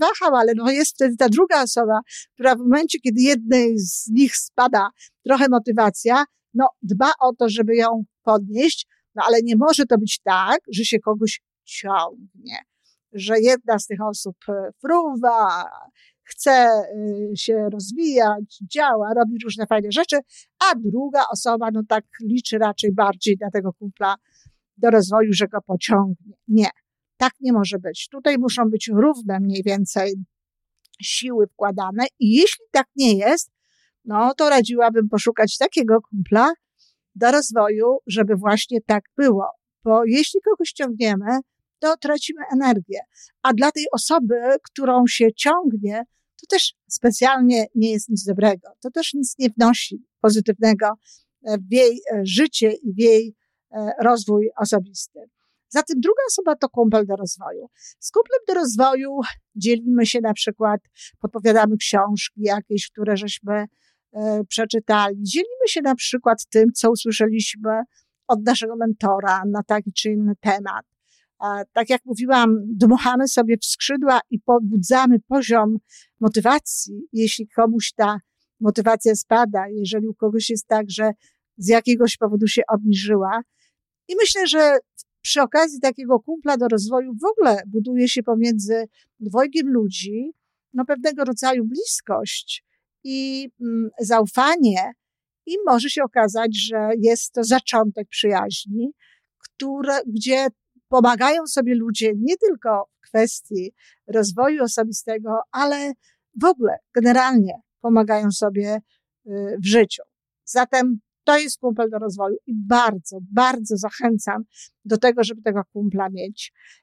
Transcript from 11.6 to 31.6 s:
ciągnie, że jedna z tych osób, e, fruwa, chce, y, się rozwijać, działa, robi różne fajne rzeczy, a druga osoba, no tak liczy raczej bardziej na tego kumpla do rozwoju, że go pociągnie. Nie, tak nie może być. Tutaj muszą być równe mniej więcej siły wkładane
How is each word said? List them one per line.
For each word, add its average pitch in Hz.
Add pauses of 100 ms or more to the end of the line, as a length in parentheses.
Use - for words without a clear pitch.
ciągnie, - (540)
że 214
jedna 240
z -
tych 202
osób, 208 (120)
e, 196 (100)
fruwa, 240 (640)
chce, 240 (500)
y, 202
się 214
rozwijać, 214 (140)
działa, 226
robi 233
różne 214
fajne 208
rzeczy, 302 (540)
a 330
druga 247
osoba, 233
no 220
tak 220 (160)
liczy 226
raczej 208
bardziej 202
na 202
tego 190
kumpla 196 (600)
do 233
rozwoju, 214
że 190
go 214
pociągnie. 196 (140)
Nie, 214 (480)
tak 254
nie 254
może 202
być. 180
Tutaj 277
muszą 240
być 220
równe 220
mniej 196
więcej 196 (880)
siły 233
wkładane 202 (120)